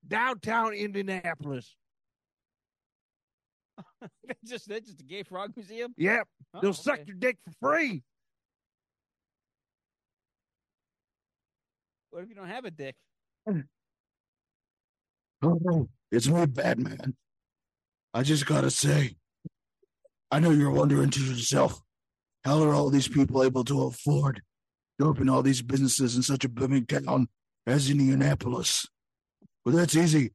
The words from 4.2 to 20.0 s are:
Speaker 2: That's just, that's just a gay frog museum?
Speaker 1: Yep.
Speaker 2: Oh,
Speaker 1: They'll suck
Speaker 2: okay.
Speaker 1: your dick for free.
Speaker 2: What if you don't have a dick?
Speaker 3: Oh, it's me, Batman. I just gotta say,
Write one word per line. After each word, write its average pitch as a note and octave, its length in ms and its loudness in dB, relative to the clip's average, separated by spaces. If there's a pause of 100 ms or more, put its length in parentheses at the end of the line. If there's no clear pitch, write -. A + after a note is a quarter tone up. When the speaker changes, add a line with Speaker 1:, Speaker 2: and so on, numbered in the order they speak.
Speaker 2:
That's A#3 220 -16
just, A#3+ 180 -16
that's G#3+ 200 -12
just D#3+ 140 -20
a - 20 -20
gay F3+ 200 -16
frog F#3+ 320 -14
museum? A#3 420 -16
Speaker 1:
Yep. G#3 300 0 (260)
Speaker 2:
Oh, F3+ 80 -16
Speaker 1:
They'll G3 120 0
suck C#4 220 -4
Speaker 2:
okay. C#3+ 120 -14
Speaker 1:
your G3 80 -18
dick A3 280 -4
for E3+ 80 -20 (100)
free. C4+ 420 -2 (4000)
Speaker 2:
What E3+ 120 -16
if G#3+ 60 -20
you A3 60 -20
don't F#3+ 140 -18
have B3 160 -12
a F#3+ 60 -12
dick? C#3+ 240 -14 (2500)
Speaker 3:
Oh, E3 460 0 (240)
it's A#2+ 160 0
me, E3+ 180 2
Batman. - 720 -4 (1000)
I B2 100 0
just C#3+ 220 2
gotta C3+ 260 0
say, C#3+ 440 0 (1160)